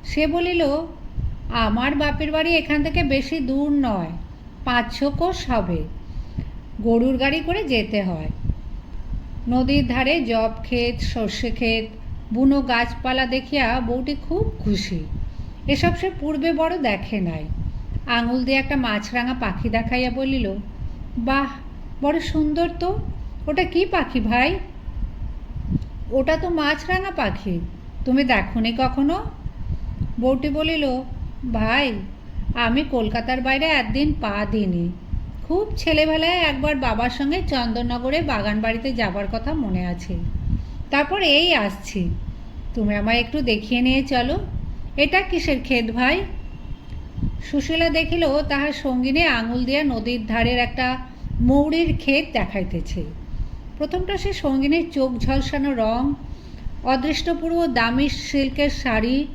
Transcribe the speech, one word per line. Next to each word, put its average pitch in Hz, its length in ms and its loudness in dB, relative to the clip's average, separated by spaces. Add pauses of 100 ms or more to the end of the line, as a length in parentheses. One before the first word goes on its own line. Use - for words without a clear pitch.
সে 302 240 0
বলিল, 330 580 2 (640)
"আমার 233 440 2
বাপের 294 360 0
বাড়ি 320 240 2
এখান 294 280 2
থেকে 311 200 2
বেশি 277 360 0
দূর 269 320 0
নয়, 220 380 2 (560)
পাঁচ 240 340 0
ছ - 40 2
কোষ 330 460 0
হবে, 180 280 2 (1040)
গরুর 233 360 4
গাড়ি 277 220 2
করে 349 240 0
যেতে 214 400 0
হয়।" 160 240 -2 (1200)
নদীর 254 380 4
ধারে 262 340 2
জব 226 300 2 (100)
ক্ষেত, 240 400 0
সর্ষে 226 500 -2
ক্ষেত, 226 340 0 (480)
বুনো 269 280 6
গাছপালা 254 640 0
দেখিয়া 262 540 0
বউটি 247 360 -2 (140)
খুব 370 300 2
খুশি। 196 400 0 (680)
এসব 339 280 4
সে 359 240 -2
পূর্বে 311 340 0
বড় 330 240 2
দেখে 208 440 0
নাই। 160 220 -2 (640)
আঙুল 240 380 2
দিয়ে 269 120 4
একটা 269 180 0
মাছরাঙা 240 640 0
পাখি 208 300 -2
দেখাইয়া 247 420 0
বলিল, 262 420 0 (640)
"বাহ, 269 300 2 (540)
বড় 294 180 4
সুন্দর 311 500 2 (100)
তো। 359 180 0 (500)
ওটা 359 160 2
কি 339 220 2
পাখি 330 340 0
ভাই?" 247 400 2 (1500)
"ওটা 269 260 2
তো 339 120 -2
মাছরাঙা 339 680 0
পাখি, 196 440 -2 (460)
তুমি 262 180 4
দেখোনি 233 540 2
কখনো?" 277 460 2 (960)
বউটি 262 300 2
বলিল, 294 520 0 (520)
"ভাই, 226 400 2 (640)
আমি 240 280 2
কলকাতার 240 580 0
বাইরে 269 240 2
একদিন 285 560 2
পা 208 300 0
দিইনি। 180 400 0 (560)
খুব 392 200 0 (100)
ছেলেবেলায় 320 600 4
একবার 302 380 2
বাবার 240 340 0
সঙ্গে 285 380 0
চন্দননগরে 247 760 0
বাগান 214 400 0
বাড়িতে 226 300 0
যাবার 202 400 0
কথা 226 220 -2
মনে 196 320 0
আছে। 175 320 -4 (760)
তারপর 294 300 2
এই 320 340 6
আসছি, 196 540 0 (640)
তুমি 208 220 0
আমায় 220 240 4
একটু 240 220 0
দেখিয়ে 240 400 2
নিয়ে 262 220 4
চলো। 262 340 2 (600)
এটা 302 240 4
কিসের 311 400 0
ক্ষেত 233 300 0
ভাই?" 254 300 2 (1300)
সুশীলা 320 380 2
দেখিল 320 520 2
তাহার 294 300 0
সঙ্গিনী 262 500 2
আঙুল 247 440 2
দিয়া 277 180 2
নদীর 240 440 0
ধারের 233 320 2
একটা 254 380 0 (440)
মৌরির 302 560 4
ক্ষেত 285 360 2
দেখাইতেছে। 185 680 -2 (760)
প্রথমটা 359 400 -2
সে 302 160 0
সঙ্গিনীর 285 580 2
চোখ 262 260 0
ঝলসানো 277 560 2
রং, 240 400 2 (720)
অদৃষ্টপূর্ব 330 840 0
দামি 247 440 2
সিল্কের 277 600 0
শাড়ি 247 640 0